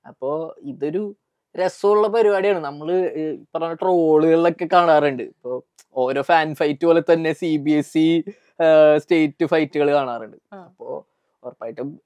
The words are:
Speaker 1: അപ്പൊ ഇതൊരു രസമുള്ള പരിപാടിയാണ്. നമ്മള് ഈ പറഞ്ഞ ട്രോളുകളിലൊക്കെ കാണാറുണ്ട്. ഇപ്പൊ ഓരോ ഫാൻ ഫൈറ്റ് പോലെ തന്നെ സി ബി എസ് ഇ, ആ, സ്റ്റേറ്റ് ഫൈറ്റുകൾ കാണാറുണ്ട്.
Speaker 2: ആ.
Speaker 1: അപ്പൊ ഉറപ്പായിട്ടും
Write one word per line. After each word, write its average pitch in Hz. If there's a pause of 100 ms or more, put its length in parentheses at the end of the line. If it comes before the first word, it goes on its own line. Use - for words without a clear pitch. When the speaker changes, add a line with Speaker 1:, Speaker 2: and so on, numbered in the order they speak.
Speaker 1:
അപ്പൊ 151
ഇതൊരു 156 (400)
രസമുള്ള 202
പരിപാടിയാണ്. 202
നമ്മള് 156
ഈ 156 (100)
പറഞ്ഞ 165
ട്രോളുകളിലൊക്കെ 165
കാണാറുണ്ട്. 151
ഇപ്പൊ 127 (340)
ഓരോ 131
ഫാൻ 156
ഫൈറ്റ് 151
പോലെ 165 (100)
തന്നെ 160
സി 156
ബി 147
എസ് 151
ഇ, 160 (280)
ആ, 156
സ്റ്റേറ്റ് 156
ഫൈറ്റുകൾ 147
കാണാറുണ്ട്. 120 (160)
Speaker 2:
ആ. 202
Speaker 1:
അപ്പൊ 147 (420)
ഉറപ്പായിട്ടും 127